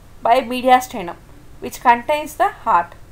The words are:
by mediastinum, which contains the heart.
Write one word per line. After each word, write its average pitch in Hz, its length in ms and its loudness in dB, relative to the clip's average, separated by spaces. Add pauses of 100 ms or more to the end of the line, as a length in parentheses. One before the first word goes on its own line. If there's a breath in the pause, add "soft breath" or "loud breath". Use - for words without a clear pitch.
(220)
by 233 180 4
mediastinum, 247 760 0 (420)
which - 220 -12
contains 285 560 0
the 392 140 2
heart. 185 440 -2 (180)